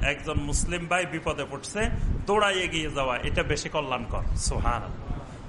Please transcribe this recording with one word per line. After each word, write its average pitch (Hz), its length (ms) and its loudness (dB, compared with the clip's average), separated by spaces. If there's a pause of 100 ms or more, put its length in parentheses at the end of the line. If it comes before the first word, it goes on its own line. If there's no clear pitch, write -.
একজন 147 320 -2
মুসলিম 165 460 0
ভাই 180 180 2
বিপদে 151 460 -4
পড়ছে, 208 380 -2 (360)
দৌড়াই 202 340 4
এগিয়ে 160 300 0
যাওয়া, 131 280 0
এটা 147 260 2
বেশি 147 260 -2
কল্যাণকর। 123 680 0
সুবহানাল্লাহ। 117 840 0 (300)